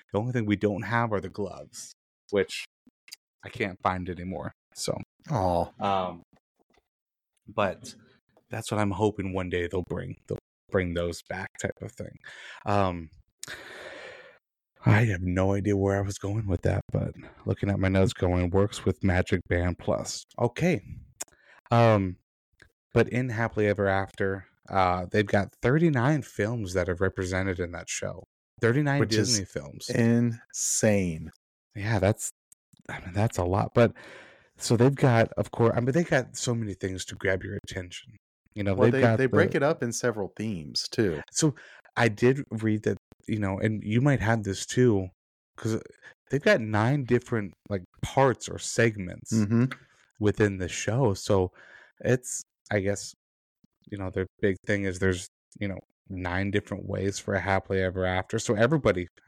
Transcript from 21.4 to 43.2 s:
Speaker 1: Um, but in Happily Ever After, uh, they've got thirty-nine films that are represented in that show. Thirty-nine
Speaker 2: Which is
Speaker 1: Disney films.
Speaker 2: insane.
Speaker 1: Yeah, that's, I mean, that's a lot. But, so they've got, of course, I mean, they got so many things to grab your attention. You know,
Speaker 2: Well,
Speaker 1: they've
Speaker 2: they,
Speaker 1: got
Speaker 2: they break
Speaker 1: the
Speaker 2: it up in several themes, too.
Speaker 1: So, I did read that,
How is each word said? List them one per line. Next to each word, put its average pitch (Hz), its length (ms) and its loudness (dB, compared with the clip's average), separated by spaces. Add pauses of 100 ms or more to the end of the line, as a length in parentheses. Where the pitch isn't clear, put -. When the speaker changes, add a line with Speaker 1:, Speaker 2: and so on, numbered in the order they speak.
Speaker 1:
Um, 110 460 6 (760)
but 117 160 4
in 127 200 -2
Happily 107 380 0
Ever 101 200 2
After, 95 580 -2 (240)
uh, 90 420 2
they've 107 140 2
got 101 240 0 (120)
thirty-nine 143 600 2
films 104 520 -4
that 90 140 0
are 90 80 -2
represented 92 640 -2
in 87 120 -6
that 85 180 -12
show. - 340 -8 (380)
Thirty-nine 139 380 2
Speaker 2:
Which 107 160 2
is 107 140 2
Speaker 1:
Disney 98 160 0
films. - 440 -10
Speaker 2:
insane. 113 1400 0 (440)
Speaker 1:
Yeah, 107 240 -2
that's, 98 300 2 (600)
I - 120 -12
mean, 92 120 -14
that's 104 240 0
a 92 60 2
lot. 98 320 0
But, 117 160 6 (640)
so - 200 2
they've 131 180 6
got, 117 380 4
of - 180 -4
course, 117 240 4
I 120 60 0
mean, 123 100 0
they 170 140 2
got 135 320 -2
so 120 180 -2
many 110 180 -4
things 95 320 -6
to - 100 -14
grab 95 280 -2
your 101 140 -8 (100)
attention. 92 460 -12 (400)
You 104 100 -6
know, 98 120 2
Speaker 2:
Well, 123 100 4
Speaker 1:
they've 120 80 6
Speaker 2:
they, 131 80 0
Speaker 1:
got 113 160 6
Speaker 2:
they 131 80 4
break 139 260 4
Speaker 1:
the 185 60 2
Speaker 2:
it 139 60 0
up 156 200 0
in 120 80 -2
several 110 460 -2
themes, 90 520 -6
too. 87 320 0 (100)
Speaker 1:
So, 151 220 2 (440)
I 120 100 4
did 123 420 2
read 107 340 0
that, 107 140 -2 (300)